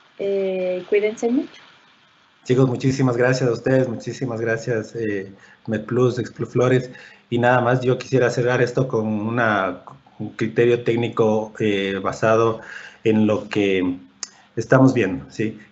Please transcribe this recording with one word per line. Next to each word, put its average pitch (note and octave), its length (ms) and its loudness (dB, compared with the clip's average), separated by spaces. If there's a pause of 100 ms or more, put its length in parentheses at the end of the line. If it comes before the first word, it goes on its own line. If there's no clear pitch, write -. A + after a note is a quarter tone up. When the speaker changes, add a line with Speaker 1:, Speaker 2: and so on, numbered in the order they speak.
(200)
Speaker 1:
Eh, F#3+ 680 -4
cuídense G#3+ 420 0
mucho. D4 300 -2 (840)
Speaker 2:
Chicos, B2+ 220 4
muchísimas C3 500 0
gracias B2 320 2
a A#2 40 2
ustedes, C3 360 2
muchísimas A2+ 520 -8
gracias, A2+ 560 -4
eh, G2+ 360 -6 (340)
MedPlus, A#2 520 0
Expo A2+ 260 -8
Flores. B2 460 0 (400)
Y A#2+ 80 0
nada B2 240 4
más, B2 180 2
yo B2 160 0
quisiera B2 320 0
cerrar B2 320 0
esto C3+ 280 0
con A2 180 -2
una, G#2+ 800 -2 (340)
un G#2 120 -10
criterio A#2+ 520 0
técnico, A2 760 0
eh, G2 420 0
basado A2 580 2 (440)
en A2 220 4
lo G#2 220 0
que... F#2+ 480 0 (600)
Estamos C3 380 4
viendo, F#2 360 -2
¿sí? - 280 -6 (140)